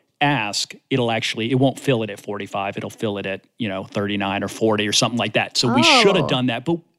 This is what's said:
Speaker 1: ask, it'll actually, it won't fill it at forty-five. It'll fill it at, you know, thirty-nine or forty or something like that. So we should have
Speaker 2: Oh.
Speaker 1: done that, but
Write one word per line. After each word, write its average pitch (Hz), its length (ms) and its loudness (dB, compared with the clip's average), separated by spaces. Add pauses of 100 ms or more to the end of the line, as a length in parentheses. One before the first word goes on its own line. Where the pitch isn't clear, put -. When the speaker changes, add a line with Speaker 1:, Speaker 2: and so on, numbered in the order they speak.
(220)
Speaker 1:
ask, 123 540 -2 (160)
it'll 123 180 0
actually, 113 400 -2
it 135 60 2
won't 127 240 2
fill 117 240 0
it 101 80 -6
at 101 80 -12
forty-five. 101 580 -6
It'll 101 140 -8
fill 104 260 -4
it 98 80 -8
at, 98 160 -6 (160)
you 110 100 -4
know, 95 180 -6
thirty-nine 101 580 -2
or 98 40 -4
forty 107 400 0
or 101 60 -2
something 120 240 2
like 110 160 -2
that. 107 240 0
So 170 160 2
we 285 80 4
should 240 340 6
have 151 100 2
Speaker 2:
Oh. 151 40 -4
Speaker 1:
done 127 160 0
that, 123 200 -4
but 170 120 0 (220)